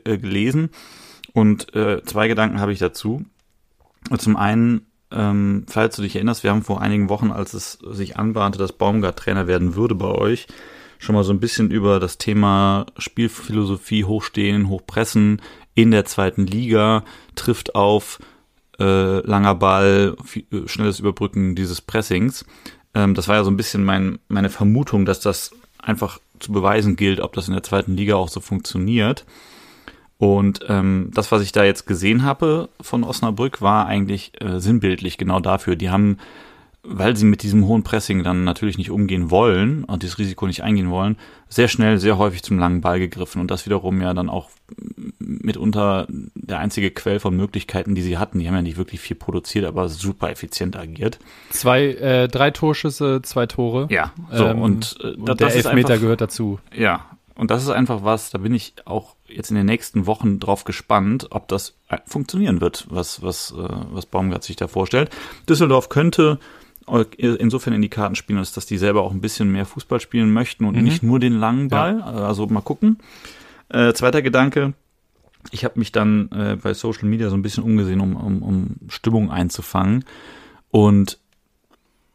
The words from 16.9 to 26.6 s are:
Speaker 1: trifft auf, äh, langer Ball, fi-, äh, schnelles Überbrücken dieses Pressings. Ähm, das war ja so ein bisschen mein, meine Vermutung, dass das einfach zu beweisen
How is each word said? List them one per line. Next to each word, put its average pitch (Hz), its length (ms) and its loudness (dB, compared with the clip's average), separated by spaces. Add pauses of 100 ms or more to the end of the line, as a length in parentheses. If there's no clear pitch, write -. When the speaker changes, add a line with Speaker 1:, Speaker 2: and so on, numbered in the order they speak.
Speaker 1:
trifft - 380 -4
auf, 101 460 2 (600)
äh, 95 460 2
langer 101 300 4
Ball, 98 680 4
fi-, - 280 -12
äh, 101 160 -6
schnelles 104 320 -2
Überbrücken 98 560 -2
dieses 90 260 -4
Pressings. 110 640 -2 (480)
Ähm, 101 200 4
das 92 140 -2
war 104 100 4
ja 107 60 4
so 98 60 2
ein 98 80 2
bisschen 101 280 0
mein, 95 420 0
meine 98 220 0
Vermutung, 104 560 0
dass 95 160 0
das - 300 -4 (300)
einfach - 380 -4 (200)
zu - 120 -10
beweisen 101 460 2